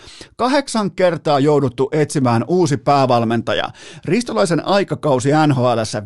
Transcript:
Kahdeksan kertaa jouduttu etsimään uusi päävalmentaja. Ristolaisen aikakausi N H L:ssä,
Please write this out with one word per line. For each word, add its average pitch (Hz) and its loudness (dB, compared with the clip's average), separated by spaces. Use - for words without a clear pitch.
Kahdeksan 233 -2
kertaa 165 0
jouduttu 139 2
etsimään 131 0
uusi 156 2
päävalmentaja. 120 0
Ristolaisen 202 -2
aikakausi 143 0
N 147 4
H 131 -2
L:ssä, 117 -2